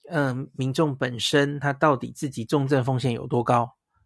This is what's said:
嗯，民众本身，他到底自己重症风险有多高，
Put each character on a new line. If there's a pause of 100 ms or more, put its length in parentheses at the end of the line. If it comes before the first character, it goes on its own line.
嗯，
民
众
本
身，
他
到
底
自
己
重
症
风
险
有
多
高， (300)